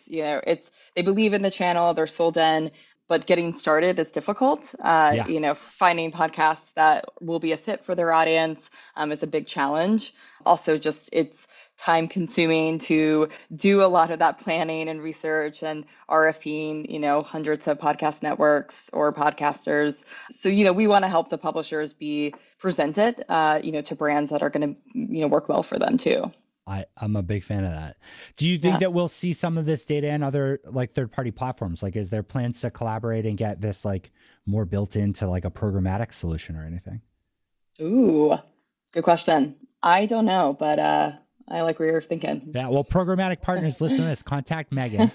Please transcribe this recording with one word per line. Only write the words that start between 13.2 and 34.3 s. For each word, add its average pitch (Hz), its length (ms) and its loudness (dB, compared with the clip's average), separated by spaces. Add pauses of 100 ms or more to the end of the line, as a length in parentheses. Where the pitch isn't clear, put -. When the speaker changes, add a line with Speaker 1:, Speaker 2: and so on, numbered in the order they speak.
Speaker 1:
do 196 260 4
a 190 40 8
lot 175 240 4
of 160 80 -4
that 160 200 2
planning 160 500 -4
and 156 120 -8
research 156 640 -4
and 156 240 -8 (220)
R 160 200 6
F 156 120 -2
P 156 280 -6
ing, 156 220 -8
you 160 80 -8
know, 147 240 0
hundreds 151 440 -4
of 147 120 0
podcast 151 440 -2
networks 151 520 0 (180)
or 147 200 0
podcasters. 147 800 -2 (360)
So, - 180 -4
you 202 160 6
know, 190 80 6
we 208 140 2
wanna 196 220 4
help 170 220 0
the 170 80 -4
publishers 156 560 -6
be 147 400 -4 (240)
presented, 185 720 0
uh, 156 340 2
you 156 100 -4
know, 151 100 -2
to 151 120 -8
brands 147 360 0
that 147 120 -2
are 143 80 0
gonna, 147 240 -2 (180)
you - 280 -4
know, 151 80 2
work 147 200 2
well - 140 0
for - 160 -4
them - 180 0
too. - 340 0 (360)
Speaker 2:
I, 98 180 -6 (140)
I'm 107 180 -2
a 101 60 -2
big 95 220 -4
fan 101 200 -4
of 90 80 -4
that. 78 240 -10 (400)
Do 151 100 -2
you 175 120 0
think 175 160 2
Speaker 1:
Yeah. 180 60 2
Speaker 2:
that 185 120 0
we'll 175 160 0
see - 240 -4
some 165 240 -2
of 160 80 -2
this 151 220 -2
data 147 220 -2
in 147 140 -2
other, 139 440 -2
like, 127 260 -6
third-party 123 380 -4
platforms? 107 520 -6
Like, 98 140 -4
is 101 140 -6
there 107 120 -4
plans 123 380 -6
to 120 100 -4
collaborate 113 540 -4
and 104 140 -2
get 104 240 -4
this, 104 240 -4
like, 95 240 -4 (340)